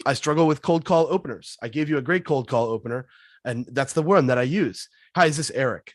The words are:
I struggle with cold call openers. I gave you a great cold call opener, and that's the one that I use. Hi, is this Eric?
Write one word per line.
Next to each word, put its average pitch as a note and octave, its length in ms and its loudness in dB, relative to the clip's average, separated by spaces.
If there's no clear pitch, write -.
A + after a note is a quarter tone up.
I C#3 80 2
struggle D3+ 320 2
with D3+ 160 0
cold E3 220 0
call E3 260 2
openers. D3+ 520 -6
I A#2 60 -6
gave D3 200 -2
you D3+ 100 0
a C3+ 40 -2
great F3 220 0
cold C3+ 240 0
call A#2+ 180 0
opener, A#2 400 -6
and A#2+ 280 -6
that's C3+ 200 -2
the D#3+ 100 0
one E3 240 4
that B2 120 2
I B2 40 2
use. C3+ 460 -2
Hi, E3+ 100 6
is D#3 100 2
this D#3 140 -4
Eric? A#2 440 -4